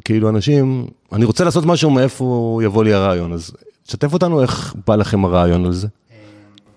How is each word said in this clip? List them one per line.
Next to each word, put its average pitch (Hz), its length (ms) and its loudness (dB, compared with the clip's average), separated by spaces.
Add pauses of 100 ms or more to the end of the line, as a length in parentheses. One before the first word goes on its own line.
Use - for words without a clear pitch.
כאילו, 110 240 0
אנשים, 131 560 0 (280)
"אני 107 120 2
רוצה 110 180 2
לעשות 170 220 0
משהו, 160 240 2
מאיפה 127 760 0
יבוא 107 200 2
לי 107 100 4
הרעיון?" 90 400 0
אז 82 180 -10 (360)
תשתף 143 260 -4
אותנו 170 280 0
איך - 340 -4 (120)
בא 107 80 4
לכם 98 300 2
הרעיון 87 400 2
על 87 80 -2
זה. 95 140 -4 (880)